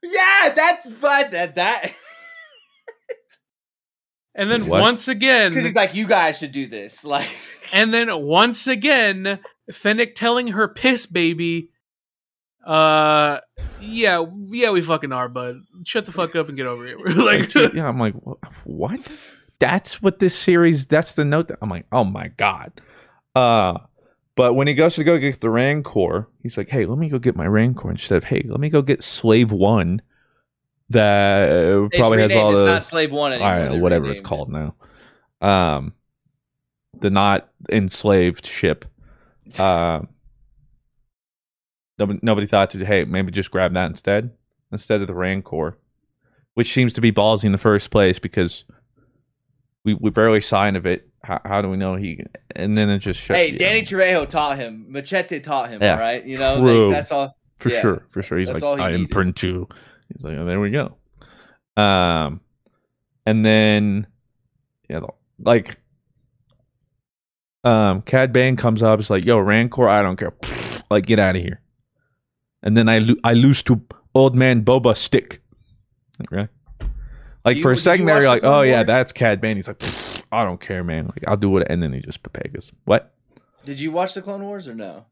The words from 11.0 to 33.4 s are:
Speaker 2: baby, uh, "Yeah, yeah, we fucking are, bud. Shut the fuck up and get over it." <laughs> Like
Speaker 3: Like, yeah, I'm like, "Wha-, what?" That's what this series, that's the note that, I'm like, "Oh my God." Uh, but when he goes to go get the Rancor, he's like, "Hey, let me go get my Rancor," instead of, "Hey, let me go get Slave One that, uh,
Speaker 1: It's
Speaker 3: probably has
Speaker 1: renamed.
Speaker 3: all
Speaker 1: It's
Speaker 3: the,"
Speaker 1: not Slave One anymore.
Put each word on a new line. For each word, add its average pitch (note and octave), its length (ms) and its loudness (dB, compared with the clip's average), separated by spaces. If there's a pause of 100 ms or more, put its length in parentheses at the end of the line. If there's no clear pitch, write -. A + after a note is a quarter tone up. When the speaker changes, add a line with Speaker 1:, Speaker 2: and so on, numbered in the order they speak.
Speaker 2:
baby, E3+ 640 -4 (920)
uh, D3+ 760 2 (420)
"Yeah, G#3 420 0 (280)
yeah, A#3 180 0
we F#3 120 2
fucking D#3 300 -4
are, B2+ 160 -4
bud. B2 340 -10 (240)
Shut G#3+ 200 -6
the F#3 60 -18
fuck E3+ 240 -4
up D#3+ 120 -2
and C#3+ 80 -14
get C3 120 -6
over A#2+ 200 -10
it." B2+ 120 -16
<laughs> - 180 -2
Like G#3 380 2
Speaker 3:
Like, - 180 4
yeah, D#3 140 -4
I'm B2+ 120 -4
like, G#2+ 160 0
"Wha-, C3 220 -16 (260)
what?" G#2+ 360 -8 (600)
That's F3+ 440 -4
what F#3+ 160 0
this F3+ 160 0
series, E3+ 500 2
that's D#3 280 0
the D3+ 120 -2
note D3+ 220 0
that, - 140 -12
I'm A2 80 -8
like, F2 220 -10
"Oh B2 120 2
my F#2+ 240 -6 (100)
God." F#2+ 340 -2 (640)
Uh, A2+ 440 2 (560)
but B2 180 4
when C3+ 140 2
he D3 80 0
goes D#3+ 200 4
to D#3 80 -4
go E3+ 140 4
get C3+ 240 -2
the A2+ 80 0
Rancor, A2+ 800 -2 (140)
he's - 140 -10
like, G2+ 120 -8
"Hey, B2+ 160 0
let A#2 140 -4
me D#3+ 100 -4
go C#3 80 -4
get A#2+ 180 0
my D#2+ 120 -4
Rancor," A2 420 0
instead - 280 -2
of, - 80 0
"Hey, - 220 -2
let G2+ 120 -6
me D3+ 100 -2
go D3 140 2
get C3+ 200 -2
Slave A2+ 480 2
One G2 520 0 (840)
that, G2+ 600 4
uh, F2+ 360 2
Speaker 1:
It's G#2+ 120 -2
Speaker 3:
probably A2 240 4
has G#2+ 80 4
Speaker 1:
renamed. A2 160 4
Speaker 3:
all G#2 60 4
Speaker 1:
It's G2+ 80 4
Speaker 3:
the," G2 80 6
Speaker 1:
not F#2+ 160 2
Slave D#3 280 -2
One C#3+ 220 -2
anymore. G2+ 180 -2